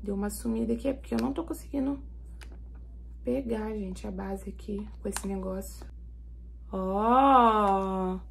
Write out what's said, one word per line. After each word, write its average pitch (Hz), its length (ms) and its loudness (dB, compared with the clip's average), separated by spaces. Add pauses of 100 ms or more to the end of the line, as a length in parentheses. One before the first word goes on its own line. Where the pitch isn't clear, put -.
Deu 202 120 -2
uma 202 160 0
sumida 226 420 0
aqui, 233 160 0
é 269 40 2
porque 262 220 -6
eu 226 60 2
não 254 120 0
tô 330 100 -2
conseguindo 277 580 -2 (1200)
pegar, 233 460 -2
gente, 196 360 -6
a 208 40 -6
base 190 380 -6
aqui 208 400 -8 (140)
com 208 60 -4
esse 202 180 -4
negócio. 190 580 -6 (880)
Ó! 196 1500 6 (120)